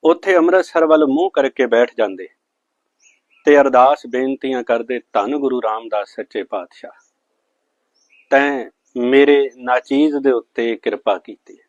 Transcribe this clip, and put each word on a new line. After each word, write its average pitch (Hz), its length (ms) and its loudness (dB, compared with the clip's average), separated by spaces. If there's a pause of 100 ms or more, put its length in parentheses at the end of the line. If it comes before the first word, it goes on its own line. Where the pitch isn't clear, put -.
ਉੱਥੇ 175 320 2
ਅੰਮ੍ਰਿਤਸਰ 170 500 2
ਵੱਲ 156 200 4
ਮੂੰਹ 156 240 -2
ਕਰਕੇ 135 360 -2
ਬੈਠ 117 320 0
ਜਾਂਦੇ 95 300 -6 (1160)
ਤੇ 147 160 6
ਅਰਦਾਸ 131 480 4
ਬੇਨਤੀਆਂ 131 560 -6
ਕਰਦੇ, 117 360 -4 (120)
"ਧੰਨ 117 240 -2
ਗੁਰੂ 127 260 -4
ਰਾਮਦਾਸ 110 460 -6
ਸੱਚੇ 104 340 -12
ਪਾਤਸ਼ਾਹ, - 680 -14 (1160)
ਤੈਂ 139 400 0 (260)
ਮੇਰੇ 139 600 2
ਨਾਚੀਜ਼ 135 600 -2
ਦੇ 135 140 0
ਉੱਤੇ 117 460 -4
ਕਿਰਪਾ 104 420 -4
ਕੀਤੀ - 400 -20 (100)